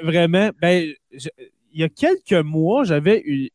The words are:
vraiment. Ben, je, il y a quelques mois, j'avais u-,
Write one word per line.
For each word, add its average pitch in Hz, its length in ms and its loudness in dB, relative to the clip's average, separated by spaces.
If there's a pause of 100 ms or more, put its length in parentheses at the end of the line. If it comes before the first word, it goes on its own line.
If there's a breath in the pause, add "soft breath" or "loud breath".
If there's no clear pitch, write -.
vraiment. 170 460 2 (100)
Ben, 175 280 2 (240)
je, 131 160 -16 (460)
il 156 60 -6
y 165 40 2
a 160 40 0
quelques 349 440 -2 (120)
mois, 160 400 0
j'avais 170 400 2
u-, 139 300 -4